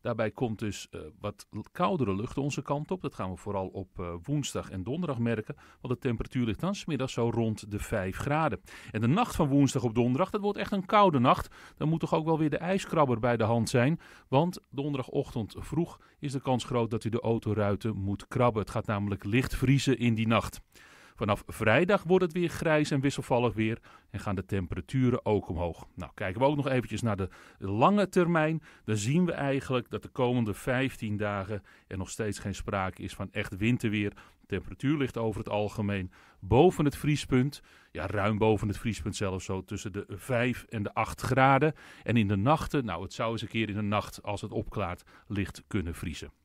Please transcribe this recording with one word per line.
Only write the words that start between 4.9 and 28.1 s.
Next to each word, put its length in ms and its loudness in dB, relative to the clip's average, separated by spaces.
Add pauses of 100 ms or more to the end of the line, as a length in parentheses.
merken. 380 -2 (240)
Want 140 -2
de 140 -12
temperatuur 360 -2
ligt 160 -2
dan 140 -2
's 100 -10
middags 280 -2
zo 180 0
rond 400 -2
de 80 -2
vijf 380 -2
graden. 440 0 (300)
En 100 -2
de 60 2
nacht 300 2
van 120 2
woensdag 340 4
op 120 0
donderdag, 360 2
dat 100 -2
wordt 180 -2
echt 140 -4
een 140 -2
koude 320 6
nacht. 360 2 (220)
Dan 120 0
moet 120 0
toch 140 -2
ook 100 0
wel 140 2
weer 120 2
de 80 -2
ijskrabber 600 0
bij 180 2
de 80 2
hand 240 2
zijn. 320 2 (280)
Want 320 2 (100)
donderdagochtend 880 -4
vroeg 420 -4 (180)
is 140 -6
de 80 -4
kans 240 0
groot 260 0
dat 140 -4
u 40 0
de 120 0
autoruiten 760 0
moet 320 -4
krabben. 340 2
Het 80 -6
gaat 160 -4
namelijk 380 -2
licht 300 0
vriezen 440 4
in 160 4
die 120 0
nacht. 360 2 (540)
Vanaf 300 0
vrijdag 560 4
wordt 220 4
het 80 -2
weer 160 0
grijs 420 2
en 100 2
wisselvallig 540 2
weer 240 0 (320)
en 100 -6
gaan 140 -4
de 100 -4
temperaturen 800 0
ook 240 2
omhoog. 460 -4
Nou, 200 -12
kijken 260 -4
we 60 4
ook 100 4
nog 120 -2
eventjes 340 -2
naar 140 0
de 120 -2 (300)
lange 500 4
termijn, 540 2 (220)